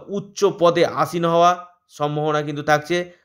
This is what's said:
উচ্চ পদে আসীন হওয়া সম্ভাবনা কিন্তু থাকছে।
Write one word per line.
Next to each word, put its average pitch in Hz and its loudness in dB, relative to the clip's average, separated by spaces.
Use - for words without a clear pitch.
উচ্চ 202 -4
পদে 170 4
আসীন 160 -2
হওয়া 170 2
সম্ভাবনা 151 -2
কিন্তু 147 -8
থাকছে। 165 -2